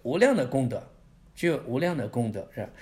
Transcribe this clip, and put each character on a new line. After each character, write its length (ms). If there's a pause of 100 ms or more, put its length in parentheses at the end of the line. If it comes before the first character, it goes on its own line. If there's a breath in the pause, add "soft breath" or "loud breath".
无 160
量 180
的 100
功 220
德， 200 (460)
具 140
有 180
无 140
量 160
的 100
功 240
德， 240
是 60
吧？ 100 (120 loud breath)